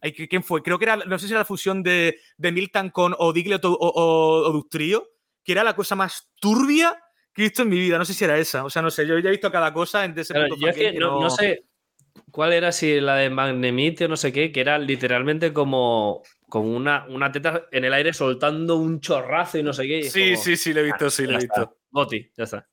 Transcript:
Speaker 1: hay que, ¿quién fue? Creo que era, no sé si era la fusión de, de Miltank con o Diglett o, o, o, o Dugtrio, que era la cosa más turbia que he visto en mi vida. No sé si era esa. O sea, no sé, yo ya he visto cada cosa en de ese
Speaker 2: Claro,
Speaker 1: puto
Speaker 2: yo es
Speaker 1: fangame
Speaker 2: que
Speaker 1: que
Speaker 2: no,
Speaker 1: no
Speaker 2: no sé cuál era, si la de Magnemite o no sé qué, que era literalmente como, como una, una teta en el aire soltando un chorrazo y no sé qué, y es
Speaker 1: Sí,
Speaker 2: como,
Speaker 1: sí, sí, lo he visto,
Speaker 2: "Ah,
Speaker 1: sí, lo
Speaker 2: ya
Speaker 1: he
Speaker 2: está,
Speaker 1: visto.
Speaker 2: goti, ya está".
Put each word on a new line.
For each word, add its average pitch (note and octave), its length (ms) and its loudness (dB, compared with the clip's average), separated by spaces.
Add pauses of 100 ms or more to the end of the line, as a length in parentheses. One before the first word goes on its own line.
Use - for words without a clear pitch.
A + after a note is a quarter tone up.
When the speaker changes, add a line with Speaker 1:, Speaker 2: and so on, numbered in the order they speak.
Speaker 1:
hay D3+ 120 -6
que, D#3+ 140 -12
¿quién F3+ 160 -2
fue? D#3+ 200 -2
Creo F3 160 0
que A3 60 0
era, A3 120 2
no F#3 220 -4
sé G3 80 -10
si G#3 60 -4
era A3 80 2
la G3+ 40 0
fusión F#3+ 380 -4
de, E3+ 340 2 (200)
de E3+ 140 -2
Miltank F#3+ 400 -2
con F3+ 280 2
o E3 120 4
Diglett F3 340 -2
o, F3 60 4
o, F3+ 40 2 (120)
o, D#3+ 640 4
o - 20 0
Dugtrio, D#3 560 -2 (360)
que - 80 -4
era F#3 120 2
la A3+ 120 2
cosa G3+ 200 -4
más - 360 -4 (100)
turbia D4 560 2 (360)
que G3+ 100 -2
he - 20 2
visto G#3+ 160 -2
en A#3 80 2
mi F3+ 100 2
vida. F3 200 2
No F3 60 0
sé F#3 100 -6
si - 100 -2
era D3+ 120 2
esa. C#3+ 280 -2
O C#3 60 -8
sea, E3 100 -2
no E3 80 0
sé, D#3+ 180 -2
yo E3 120 2
ya F#3 100 0
he - 20 2
visto F#3+ 200 -2
cada E3 200 0
cosa E3+ 340 -2
en E3 100 -8
de E3 80 -6
ese - 100 -10
Speaker 2:
Claro, D3+ 160 2
Speaker 1:
puto D3+ 160 -6
Speaker 2:
yo - 40 4
es F3 60 0
Speaker 1:
fangame G#3+ 140 0
Speaker 2:
que F#3+ 60 -8
Speaker 1:
que D#3+ 40 -4
Speaker 2:
no, E3 120 0
Speaker 1:
no C#3 100 0
Speaker 2:
no E3 80 2
sé G3+ 340 0 (680)
cuál D#3+ 240 0
era, E3+ 200 2
si D3+ 260 2
la C#3 160 2
de C3+ 140 2
Magnemite C3 760 0
o - 40 2
no D#3 80 -2
sé C#3+ 160 -2
qué, D3+ 180 0
que C#3 100 -2
era C#3+ 160 2
literalmente C#3 760 0
como, B2 680 2 (260)
como A2 260 -2
una, C#3 320 0
una C3+ 240 -2
teta D#3+ 400 -4
en B2+ 140 0
el C3 80 0
aire D3 200 2
soltando D3+ 640 0
un D#3+ 220 -2
chorrazo D3+ 580 -2
y D#3 60 -2
no D3 100 -2
sé C3 100 -4
qué, C#3+ 160 -2
y - 20 -6
es C#3+ 120 -6
Speaker 1:
Sí, F#3+ 180 4
Speaker 2:
como, E3 120 0
Speaker 1:
sí, E3+ 140 2
sí, E3 160 -2
lo D3+ 80 2
he - 20 4
visto, D3 220 0
Speaker 2:
"Ah, C#3+ 40 2
Speaker 1:
sí, C#3 140 -2
lo B2+ 80 -2
Speaker 2:
ya B2+ 40 0
Speaker 1:
he - 40 0
Speaker 2:
está, A#2+ 220 -2
Speaker 1:
visto. - 160 -8 (120)
Speaker 2:
goti, A#2+ 480 -4
ya A#2 60 -4
está". G#2+ 140 -10 (160)